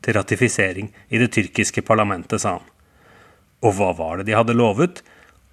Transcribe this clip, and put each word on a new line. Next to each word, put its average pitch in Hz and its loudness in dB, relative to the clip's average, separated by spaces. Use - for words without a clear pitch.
til 110 2
ratifisering 101 -2
i 110 0
det 120 0
tyrkiske 104 -2
parlamentet, 104 0
sa 95 -2
han. - -14
Og 104 2
hva 95 2
var 82 -6
det 101 -6
de 107 0
hadde 117 2
lovet? 120 2